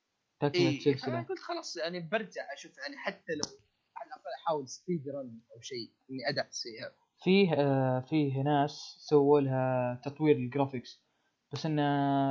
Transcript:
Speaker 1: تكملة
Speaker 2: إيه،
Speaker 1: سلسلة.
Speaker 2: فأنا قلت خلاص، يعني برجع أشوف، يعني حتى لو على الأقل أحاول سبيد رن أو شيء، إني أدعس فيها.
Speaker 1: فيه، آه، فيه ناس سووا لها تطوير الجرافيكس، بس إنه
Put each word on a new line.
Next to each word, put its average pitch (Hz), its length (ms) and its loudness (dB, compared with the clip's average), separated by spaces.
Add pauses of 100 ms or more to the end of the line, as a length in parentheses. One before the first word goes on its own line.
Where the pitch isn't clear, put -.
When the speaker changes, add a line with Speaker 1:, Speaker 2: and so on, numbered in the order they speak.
(400)
Speaker 1:
تكملة 147 300 2
Speaker 2:
إيه، 135 100 -2
Speaker 1:
سلسلة. 139 320 0
Speaker 2:
فأنا - 160 -4
قلت 381 120 -6
خلاص، 339 380 -8
يعني 170 220 -4
برجع 175 540 -6
أشوف، - 240 -16
يعني 139 200 -12
حتى - 360 -6
لو 151 80 -4 (560)
على - 100 -16
الأقل - 240 -14 (120)
أحاول 151 240 -2
سبيد 147 420 -6
رن 127 300 -10 (160)
أو 117 60 -20
شيء، - 320 -12 (160)
إني 131 200 -6
أدعس - 320 -6
فيها. 110 340 -12 (280)
Speaker 1:
فيه، 185 300 6
آه، 135 460 2 (100)
فيه 139 320 2
ناس 147 300 2 (280)
سووا 147 420 6
لها 127 600 0
تطوير 147 320 4
الجرافيكس، 131 680 -4 (500)
بس - 120 -4
إنه 151 160 0 (500)